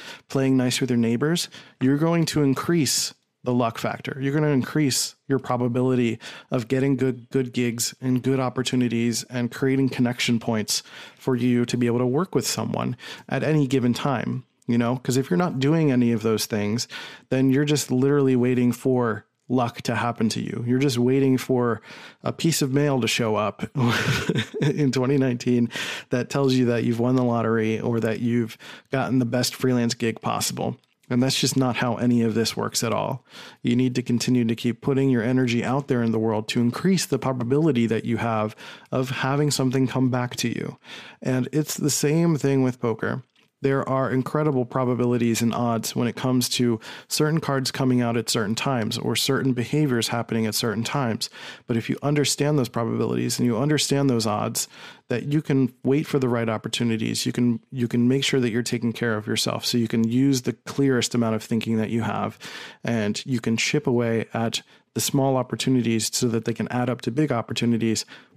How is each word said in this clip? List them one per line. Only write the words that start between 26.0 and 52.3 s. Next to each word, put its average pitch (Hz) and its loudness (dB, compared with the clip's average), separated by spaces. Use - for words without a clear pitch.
that 123 -2
tells 139 2
you 127 4
that 117 0
you've 120 0
won 123 2
the 127 2
lottery 113 0
or 117 -2
that 110 -2
you've 117 -2
gotten 131 0
the 123 2
best 123 -2
freelance 120 0
gig 113 -4
possible. 120 -4
And 123 2
that's 135 2
just 135 0
not 127 2
how 123 0
any 120 4
of 113 2
this 110 0
works 110 -4
at 113 0
all. 104 -2
You 120 0
need 127 2
to 123 0
continue 123 2
to 113 0
keep 117 -2
putting 135 2
your 123 2
energy 123 2
out 139 -2
there 123 0
in 113 0
the 113 0
world 110 -2
to 123 0
increase 165 0
the 135 -2
probability 131 0
that 110 -2
you 117 -2
have 107 -2
of 131 -2
having 139 0
something 131 2
come 131 0
back 123 -2
to 123 -4
you. - -6
And 127 -2
it's 151 -2
the 143 -2
same 160 2
thing 139 2
with 127 -2
poker. 117 -4
There 139 0
are 131 0
incredible 131 0
probabilities 120 0
and 117 0
odds 117 -2
when 123 0
it - -8
comes 127 0
to 120 0
certain 156 0
cards 135 -2
coming 127 2
out 117 0
at 113 -4
certain 110 0
times 117 -2
or 120 -2
certain 135 0
behaviors 123 0
happening 113 0
at 107 -2
certain 113 -2
times. 120 -2
But 117 0
if 117 -4
you 139 -2
understand 147 2